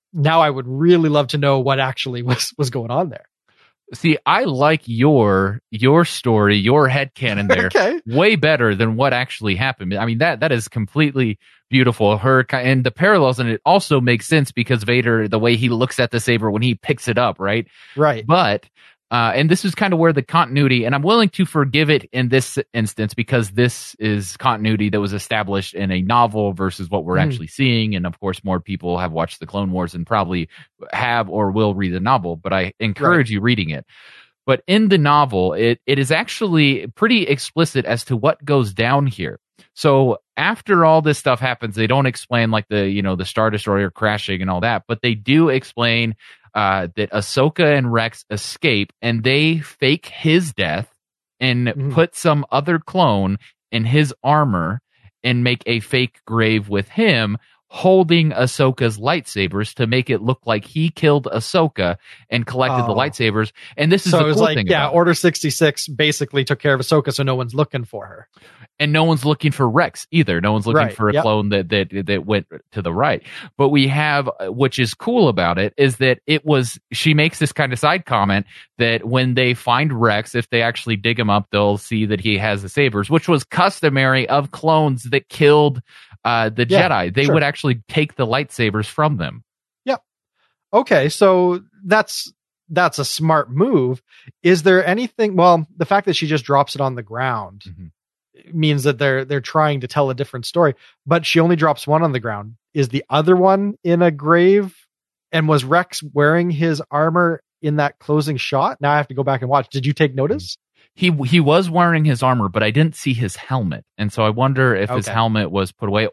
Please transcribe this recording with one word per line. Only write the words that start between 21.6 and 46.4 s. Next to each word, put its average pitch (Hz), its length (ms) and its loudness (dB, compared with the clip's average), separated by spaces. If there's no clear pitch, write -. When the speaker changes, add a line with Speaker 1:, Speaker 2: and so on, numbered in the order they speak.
Speaker 2:
it 147 240 2
in 123 160 -2
this 131 280 0
instance 110 400 -4
because 117 380 -2
this 120 440 -2
is 104 420 -4
continuity 107 520 0
that 104 120 0
was 101 100 -4
established 98 600 -4
in 95 180 -4
a 92 100 0
novel 107 520 0
versus 92 360 -6
what 92 140 -2
we're 90 140 -2
Speaker 1:
Mm. 95 60 2
Speaker 2:
actually 120 240 -4
seeing. 113 460 0
And 90 120 -4
of 85 160 -8
course, 95 240 -6
more 92 160 -2
people 87 380 -6
have 90 120 -4
watched 82 300 -6
the 85 40 -14
Clone 98 280 -6
Wars 90 200 -4
and 85 140 -8
probably 90 400 -2
have 117 360 -2
or 98 220 -2
will 104 240 0
read 92 180 -2
the 90 60 -4
novel, 92 380 -2
but 92 160 -6
I 95 260 -2
encourage 135 480 0
Speaker 1:
Right. 110 60 -4
Speaker 2:
you 98 80 -2
reading 107 300 0
it. 71 140 -10
But 131 200 0
in 208 220 2
the 190 100 4
novel, 135 580 2
it, 117 300 0
it 135 140 0
is 131 100 0
actually 156 800 0
pretty 220 360 0
explicit 139 600 -2
as 117 220 -4
to 127 100 -2
what 139 300 -2
goes 131 280 0
down 131 340 0
here. 78 340 -8
So 135 460 2
after 180 480 0
all 160 160 6
this 151 160 0
stuff 123 240 -2
happens, 120 340 -6
they 110 100 0
don't 131 200 2
explain, 117 440 -2
like, 110 200 -2
the, 101 200 0
you 101 120 -2
know, 95 160 -2
the 92 80 -6
Star 110 240 0
Destroyer 101 420 -2
crashing 104 500 -2
and 95 80 -4
all 90 120 -2
that, 110 260 -2
but 117 140 -6
they 120 140 -2
do 147 340 2
explain, 117 640 -2